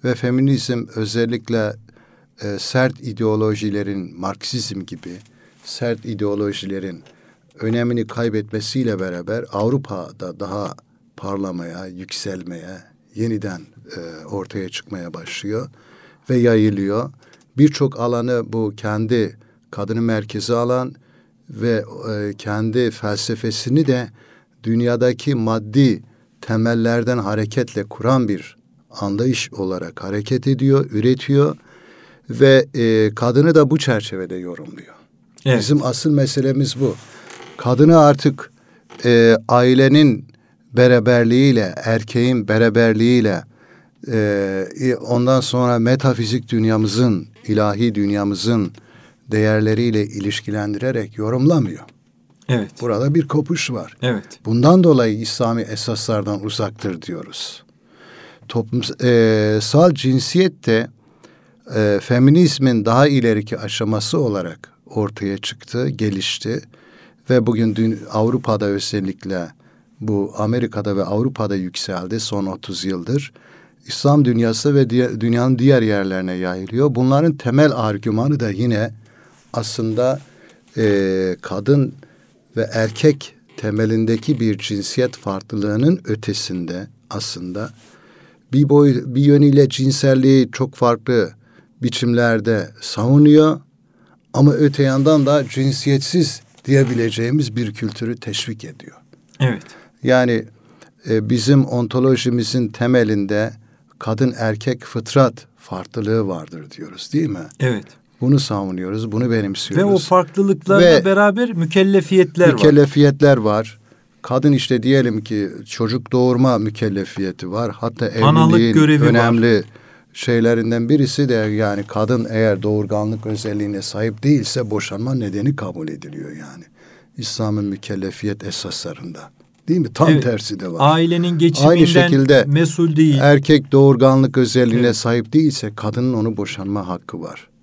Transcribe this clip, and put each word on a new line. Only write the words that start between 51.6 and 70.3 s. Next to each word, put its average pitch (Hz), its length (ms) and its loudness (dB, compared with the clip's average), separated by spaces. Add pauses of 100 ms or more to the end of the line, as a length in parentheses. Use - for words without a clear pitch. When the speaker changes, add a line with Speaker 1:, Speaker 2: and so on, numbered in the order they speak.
Speaker 2:
Evet. 117 220 -2 (100)
Speaker 1:
Burada 120 340 -2
bir 156 120 0
kopuş 151 440 -4
var. 95 300 -10
Speaker 2:
Evet. 123 440 -6
Speaker 1:
Bundan 143 380 4
dolayı 120 360 4
İslami 117 420 -4
esaslardan 107 840 -6
uzaktır 101 560 -6
diyoruz. - 600 -14 (840)
Toplums-, 117 560 -6
e, 110 560 4
sal 151 320 4
cinsiyet 139 720 0
de, 113 220 0 (880)
e, 104 280 2
feminizmin 131 840 4
daha 123 220 4
ileriki 117 520 0
aşaması 104 600 -4
olarak 95 540 -6 (120)
ortaya 101 520 -4
çıktı, - 520 -6
gelişti. 107 720 -6 (680)
Ve 123 160 2
bugün 113 300 0
dün-, 113 240 0 (120)
Avrupa'da 110 540 0
özellikle 95 800 -6 (540)
bu 101 360 -2